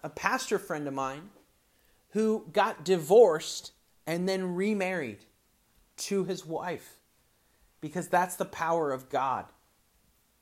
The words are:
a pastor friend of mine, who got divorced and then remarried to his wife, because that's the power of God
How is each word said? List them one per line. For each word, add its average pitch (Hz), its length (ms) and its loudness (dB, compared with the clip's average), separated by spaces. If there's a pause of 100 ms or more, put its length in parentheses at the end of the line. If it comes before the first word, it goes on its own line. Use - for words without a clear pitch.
a 156 60 -10
pastor 208 500 -2
friend 147 300 -6
of 139 60 -8
mine, 135 340 -6 (800)
who 220 420 0
got 196 340 0
divorced 175 840 6 (340)
and 170 200 -2
then 185 280 -2
remarried 185 720 -2 (720)
to 196 260 -2
his 170 220 -6
wife, 160 540 -8 (800)
because 160 260 -6
that's 180 280 2
the 185 100 -2
power 165 440 0
of 127 200 -6
God 127 340 0 (960)